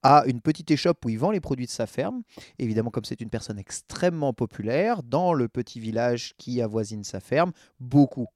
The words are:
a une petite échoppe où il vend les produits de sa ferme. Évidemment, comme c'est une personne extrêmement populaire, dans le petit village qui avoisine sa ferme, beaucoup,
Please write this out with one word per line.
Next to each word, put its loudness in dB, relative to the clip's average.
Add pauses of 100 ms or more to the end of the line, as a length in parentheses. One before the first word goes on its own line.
a 10
une 0
petite -2
échoppe 2
où -2
il -2
vend 0
les 0
produits -6
de -12
sa -4
ferme. -6 (380)
Évidemment, -2
comme -6
c'est -10
une -10
personne -8
extrêmement -2
populaire, -2
dans 0
le 2
petit -8
village -2
qui -4
avoisine -4
sa -10
ferme, 0 (300)
beaucoup, 4